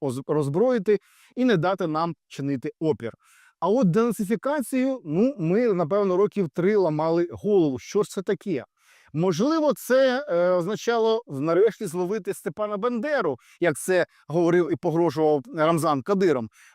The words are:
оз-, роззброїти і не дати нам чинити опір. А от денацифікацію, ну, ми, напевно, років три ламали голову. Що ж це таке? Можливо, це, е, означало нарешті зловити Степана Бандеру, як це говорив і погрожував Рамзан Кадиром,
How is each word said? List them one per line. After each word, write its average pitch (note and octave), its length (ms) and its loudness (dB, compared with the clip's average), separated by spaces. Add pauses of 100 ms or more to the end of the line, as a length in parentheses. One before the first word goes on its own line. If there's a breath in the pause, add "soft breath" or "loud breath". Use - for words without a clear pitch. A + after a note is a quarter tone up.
оз-, C3+ 260 -4
роззброїти F#3+ 720 0 (380 soft breath)
і B3 80 0
не A#3+ 120 4
дати F#3 300 0
нам D#3+ 280 -2 (140)
чинити C#3 420 -6 (100)
опір. A#2+ 320 -2 (480 soft breath)
А E3+ 80 0
от G#3+ 220 4
денацифікацію, A#3+ 1120 -2
ну, F#3+ 340 0
ми, G3+ 360 0
напевно, F3+ 420 0
років G3 320 0
три F#3+ 280 0
ламали E3 560 0
голову. D#3 460 0
Що - 240 -2
ж - 80 -6
це G3 120 -8
таке? F3 420 -4 (480 soft breath)
Можливо, A3+ 640 2
це, C4 520 2
е, F3 220 2
означало A3 760 0
нарешті E3 600 0
зловити F3+ 480 -6
Степана G#3 420 -6
Бандеру, A#3 600 -2 (240 soft breath)
як E3+ 160 2
це F3+ 300 0 (220 soft breath)
говорив E3+ 440 2
і D#3+ 40 0
погрожував D#3 680 2 (140)
Рамзан D#3 460 2
Кадиром, E3 460 0 (260 soft breath)